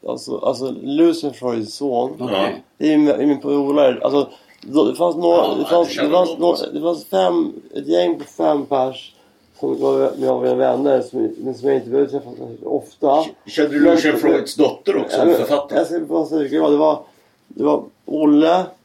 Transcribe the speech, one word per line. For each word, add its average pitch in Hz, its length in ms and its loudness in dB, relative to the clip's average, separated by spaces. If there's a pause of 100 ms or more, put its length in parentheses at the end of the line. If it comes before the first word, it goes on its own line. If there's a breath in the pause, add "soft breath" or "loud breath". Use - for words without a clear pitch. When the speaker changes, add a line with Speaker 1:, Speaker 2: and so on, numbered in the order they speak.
Speaker 1:
alltså, 127 300 -8
alltså 127 440 -4
Lucian 151 500 2
Freuds 117 420 -6
son, 131 460 -4
Speaker 2:
Okej. 101 420 -2 (160)
Speaker 1:
det 151 140 2
är 151 60 4
min, 147 300 2
min 139 120 0
polare. 143 600 2
Alltså, 135 280 0 (320 loud breath)
då, 139 220 0
det 113 120 0
fanns 170 200 0
några, 170 200 2
Speaker 3:
Ja, - 220 2
Speaker 1:
det 165 60 -2
fanns, 170 240 2
Speaker 3:
jag - 60 -10
känner 147 160 -2
Speaker 1:
det 156 60 2
fanns 180 140 2
Speaker 3:
dem 165 100 -8
Speaker 1:
några, 170 120 2
Speaker 3:
också. - 200 -4
Speaker 1:
det 147 80 -6
fanns 170 260 -4
fem... 175 460 0 (220)
Ett 143 120 -8
gäng 170 320 0
på 143 60 -12
fem 147 420 -2
pers 131 480 -4 (460 soft breath)
som 135 200 -4
var, 135 400 0
jag 131 200 0
var 127 140 0
vänner, 131 480 2
som, 120 360 -4
men 131 160 -8
som 117 140 -4
jag 139 80 2
inte 120 140 -6
behövde 135 200 0
träffa 123 200 -8 (320)
så - 60 -10
ofta. 151 560 0 (220)
Speaker 3:
Kände 147 280 -2
du 147 60 0
Speaker 1:
Men 165 140 6
Speaker 3:
Lucian 151 220 2
Freuds - 380 0
dotter - 420 0
också, - 220 -2
Speaker 1:
Ja, 131 60 4
men 170 100 6
Speaker 3:
författare? - 440 0
Speaker 1:
jag 160 80 2
ska 170 140 -4
bara 160 260 -2
säga, 151 220 -2 (220)
det 147 60 4
var, 151 240 2 (480 soft breath)
det - 160 -6
var 147 180 0 (240)
Olle 156 580 4 (200)